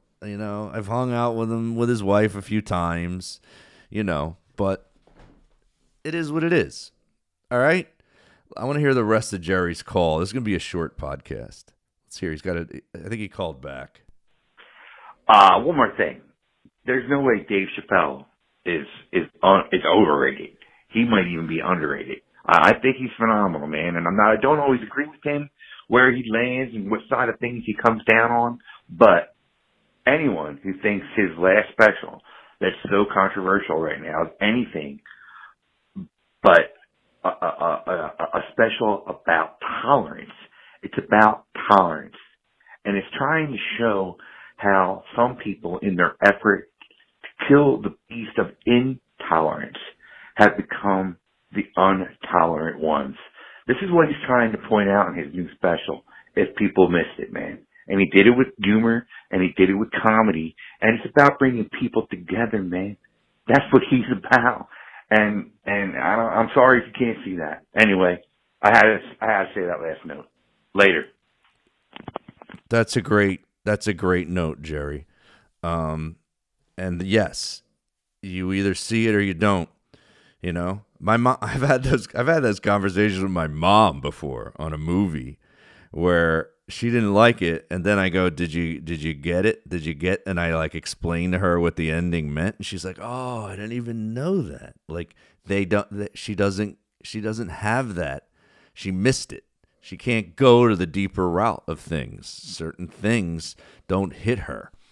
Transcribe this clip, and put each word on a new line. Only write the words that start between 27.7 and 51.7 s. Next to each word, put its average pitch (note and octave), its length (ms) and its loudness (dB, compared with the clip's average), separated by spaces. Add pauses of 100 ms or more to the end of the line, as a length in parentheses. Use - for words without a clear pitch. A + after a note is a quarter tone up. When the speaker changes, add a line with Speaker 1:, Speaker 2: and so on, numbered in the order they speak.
Speaker 2:
comes A2+ 340 0
down A2+ 220 4
on, A#2+ 280 -2 (300)
but F2+ 460 6 (720)
anyone G2 560 0
who F#2+ 180 -4
thinks G2+ 240 -2 (100)
his G2 220 2
last F#2 340 2
special - 500 4 (380)
that's F#2 160 -2 (140)
so G2+ 240 4
controversial F#2+ 640 0
right D2+ 240 -4
now D#2+ 220 -4
is D#2+ 60 -10 (120)
anything G2 580 -4 (1400)
but E2+ 340 6 (480)
a, F#2 60 -2
a, E2 580 -4
a, - 40 -2
a, E2 460 -6
a - 40 -6 (100)
special A2 560 0
about E2 500 -2 (240)
tolerance. A2 500 -2 (500)
It's - 160 -14
about G#2+ 480 4 (240)
tolerance. E2+ 460 2 (720)
And G2+ 120 -2
it's F#2+ 100 -6 (100)
trying D3+ 340 0
to A2 60 -8 (220)
show G2 380 -2 (400)
how F#2+ 460 0 (120)
some B2 220 0
people, F#2 440 -8
in G2 140 0
their F2 260 2
effort G2+ 480 4 (520)
to - 260 -12
kill C#3 340 6
the G#2+ 140 -8 (140)
beast A#2 280 -14
of G2 100 0 (180)
intolerance, D#2+ 1120 0 (580)
have G#2 220 6
become F#2+ 600 -4 (360)
the G2+ 100 -2 (140)